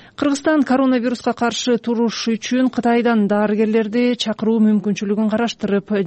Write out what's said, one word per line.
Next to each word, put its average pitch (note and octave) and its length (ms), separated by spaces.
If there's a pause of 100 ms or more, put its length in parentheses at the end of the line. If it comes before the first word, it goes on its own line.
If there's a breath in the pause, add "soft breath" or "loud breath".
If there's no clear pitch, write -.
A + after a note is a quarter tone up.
(180 loud breath)
Кыргызстан D4 480
коронавируска B3+ 720
каршы A#3+ 400
туруш A#3 460 (100)
үчүн B3 400
Кытайдан A#3 560
дарыгерлерди G#3+ 880
чакыруу A3 480
мүмкүнчүлүгүн G#3 640
караштырып G#3 600 (160)